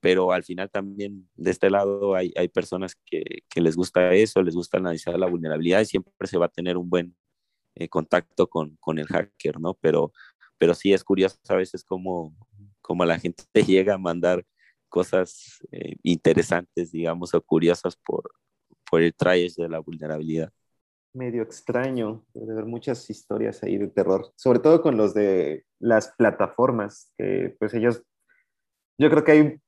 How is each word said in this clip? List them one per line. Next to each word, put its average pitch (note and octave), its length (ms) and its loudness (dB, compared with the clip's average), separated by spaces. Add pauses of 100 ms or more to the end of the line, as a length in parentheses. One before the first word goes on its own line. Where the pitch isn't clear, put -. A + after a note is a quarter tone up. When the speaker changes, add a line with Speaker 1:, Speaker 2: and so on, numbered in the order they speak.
Speaker 1:
pero F#2 320 2
al F2+ 100 0
final F2+ 280 -10
también G2 680 -10
de F#2 160 -2
este G2 180 2
lado G2+ 460 0
hay, F2+ 200 -2
hay F2 120 0
personas F2+ 480 -6 (100)
que, - 420 -10
que - 120 -4
les D#2+ 160 2
gusta F2+ 380 2
eso, G#2 280 4
les E2+ 140 0
gusta F2 220 -4
analizar F2 380 -4
la F#2 120 0
vulnerabilidad E2+ 520 0
y A2 40 2
siempre - 420 -6
se F#2 120 -4
va E2+ 80 2
a - 20 -2
tener F2+ 280 -6
un F2 140 -6
buen, F2 260 -2 (600)
eh, E2 120 -8
contacto F2 600 -2
con, D#2 320 -6
con D#2+ 180 -6
el D2+ 80 -8
hacker, D#2+ 540 -6
¿no? F2 140 -6
Pero, D2+ 380 0 (460)
pero E2+ 160 4
sí G2 180 2
es F#2 120 2
curioso F#2+ 340 0 (100)
a F#2+ 60 0
veces F#2 300 -4
cómo, F2+ 500 -8 (580)
como F2 140 0
la E2 120 0
gente - 300 -8
<laughs> - 40 -20
te G#2+ 100 4
llega F#2+ 320 4
a F#2+ 40 -4
mandar F2 460 -2 (460)
cosas, - 800 -4
eh, - 320 -12
interesantes, E2+ 880 0
digamos, E2+ 400 -4
o E2+ 80 2
curiosas E2+ 560 0
por, - 340 -8 (600)
por E2 100 2
el E2+ 140 2
trash F2+ 400 0
de E2+ 120 -6
la E2 120 -8
vulnerabilidad. D#2 760 -8 (600)
Speaker 2:
Medio B2 280 -6
extraño, A#2+ 800 -6 (120)
debe A2 180 -12
haber A2 140 -8
muchas A#2 420 -8
historias A2 540 -6
ahí G2 160 -4
de G2+ 100 -4
terror, F#2+ 380 0 (100)
sobre A#2+ 220 2
todo D#3+ 240 6
con C3+ 160 2
los G#2 160 2
de F#2 500 0 (140)
las A2+ 400 2
plataformas, A2 1000 0
que, F#2+ 420 -4
pues, G#2+ 140 -4
ellos, A#2 300 0 (960)
yo D3 100 6
creo D3+ 160 4
que D#3 80 8
hay D3+ 360 6